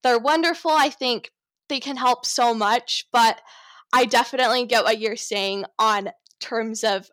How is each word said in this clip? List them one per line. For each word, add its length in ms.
they're 160
wonderful. 520
I 180
think 420
they 120
can 160
help 280
so 280
much, 600
but 280
I 120
definitely 640
get 180
what 140
you're 180
saying 480
on 320
terms 420
of 300